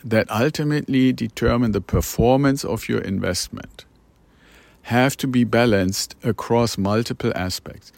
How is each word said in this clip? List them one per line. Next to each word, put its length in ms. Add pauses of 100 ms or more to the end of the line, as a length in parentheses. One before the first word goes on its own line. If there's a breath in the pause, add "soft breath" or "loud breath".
that 280
ultimately 840
determine 580
the 100
performance 840
of 240
your 100
investment 880 (1000 soft breath)
have 340
to 100
be 160
balanced 800
across 540
multiple 580
aspects. 640